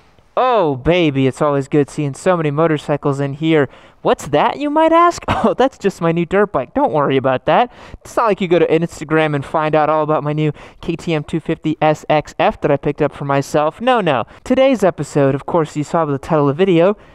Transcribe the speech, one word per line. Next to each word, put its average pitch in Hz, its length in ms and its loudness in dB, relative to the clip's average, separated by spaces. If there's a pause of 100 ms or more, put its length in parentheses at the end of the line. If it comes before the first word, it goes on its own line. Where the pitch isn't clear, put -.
(380)
Oh, 208 380 2
baby, 143 500 2
it's 127 160 -2
always 143 260 0
good 147 220 2
seeing 143 240 -6
so 185 240 0
many 156 140 -2
motorcycles 147 680 -2
in 139 140 -4
here. 151 360 0 (340)
"What's - 240 -2
that?" 147 320 0
you 294 100 -4
might 320 240 2
ask? 339 320 2
<laughs> - 40 -10
Oh, - 260 0
that's 180 240 -2
just - 200 -4
my 165 120 0
new 170 160 -2
dirt 202 240 0
bike. 127 240 -4
Don't 269 180 0
worry 139 240 2
about 131 300 0
that. 208 260 2 (280)
It's - 140 -12
not 247 120 2
like 202 120 0
you 190 80 -2
go 170 120 4
to 160 80 4
Instagram 156 680 0
and 143 100 -4
find 156 300 -2
out 151 160 2
all 156 140 0
about 151 200 -2
my 147 100 -4
new 151 180 -2 (280)
K 170 160 -6
T 160 200 -4
M 147 80 -4
two 165 160 -6
fifty 156 420 -4
S 156 260 0
X 151 300 -2
F 190 240 0
that 151 80 0
I 143 80 2
picked 143 240 -4
up 143 140 -2
for 147 100 -10
myself. 143 560 -2
No, 247 180 2
no. 143 260 0 (180)
Today's 262 400 2
episode, 147 500 0
of 139 140 -6
course, 160 280 -2
you 147 80 -4
saw 165 220 -2
by 147 60 -4
the 135 80 -4
title 147 280 0
of 139 80 -2
the 180 100 2
video, 185 320 2 (180)